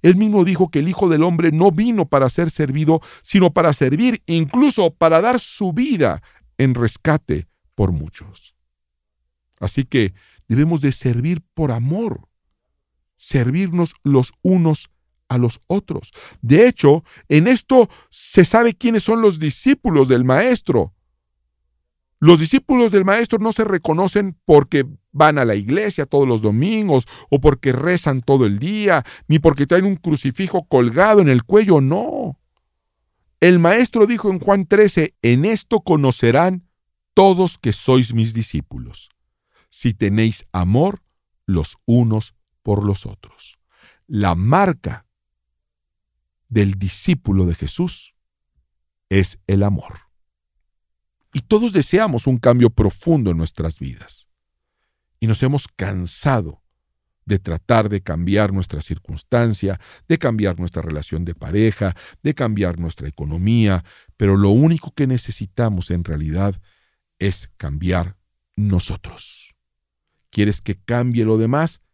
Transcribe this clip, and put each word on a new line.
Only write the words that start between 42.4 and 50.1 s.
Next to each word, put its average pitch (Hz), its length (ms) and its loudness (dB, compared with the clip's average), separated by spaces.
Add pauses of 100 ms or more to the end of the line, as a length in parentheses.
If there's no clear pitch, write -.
por 101 220 -2
los 101 220 -4
otros". - 520 -20 (480)
La 98 280 -2
marca 147 720 -2 (1400)
del 101 260 0
discípulo 95 680 -2
de 85 100 0
Jesús - 600 -8 (920)
es 95 380 0
el 98 160 0
amor. - 360 -4 (1400)